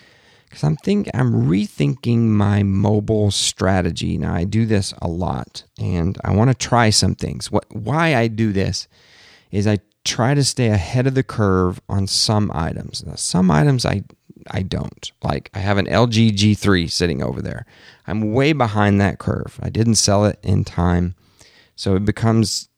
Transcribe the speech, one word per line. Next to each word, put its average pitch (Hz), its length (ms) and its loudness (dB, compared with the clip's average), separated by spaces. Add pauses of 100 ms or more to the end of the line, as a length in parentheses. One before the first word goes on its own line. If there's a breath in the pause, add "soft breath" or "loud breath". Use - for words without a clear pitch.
(500 soft breath)
'Cause - 120 -16
I'm 151 140 0
think-, 202 360 -2
I'm 120 360 0
rethinking 143 800 0
my 104 340 2
mobile 104 680 0
strategy. 87 840 -2
Now, 80 180 -4
I 87 100 -2
do 110 220 0
this 101 360 0
a - 60 -4
lot, 80 560 -6 (160)
and 95 420 -2
I 98 80 -2
wanna 107 240 4
try 117 360 2
some 95 260 2
things. - 340 -8
What, - 140 -2 (100)
why 143 400 -2
I 117 140 2
do 110 240 -2
this 98 340 -2 (640 loud breath)
is 101 160 0
I 104 120 2 (260)
try 123 280 0
to 143 120 2
stay 123 240 0
ahead 107 400 0
of 131 80 -2
the 131 80 2
curve 92 640 0
on 98 180 -2
some 104 480 0
items. - 500 -8
Now, - 120 -12
some 185 340 0
items 147 340 2
I, 95 200 -2 (440)
I - 140 -4
don't. - 480 -8 (140)
Like, - 300 -4
I - 40 -10
have 98 200 0
an 92 100 0
L 113 180 4
G 113 240 4
G 101 240 4
three 95 320 2
sitting 80 340 -2
over 65 220 -4
there. - 240 -10 (400 loud breath)
I'm 107 260 -2
way 139 200 2
behind 104 480 2
that 98 180 0
curve. - 420 -6
I - 100 -6
didn't 113 260 2
sell 104 280 2
it 98 200 0
in 95 180 2
time. 87 540 0 (580 soft breath)
So 98 220 0
it 101 80 0
becomes 110 720 0